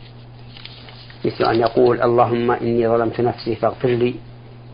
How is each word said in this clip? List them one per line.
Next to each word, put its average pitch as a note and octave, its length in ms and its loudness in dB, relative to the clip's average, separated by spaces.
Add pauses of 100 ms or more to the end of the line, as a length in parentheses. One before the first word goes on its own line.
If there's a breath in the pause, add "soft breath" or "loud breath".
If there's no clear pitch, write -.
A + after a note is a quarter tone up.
(1200)
مثل A2 200 -2
أن A#2 160 2
يقول: A#2+ 420 4
"اللهم A#2+ 480 4
إني A#2 380 0
ظلمت A#2 320 2
نفسي A#2+ 340 -2
فاغفر A2+ 340 0
لي"، B2 260 2 (600)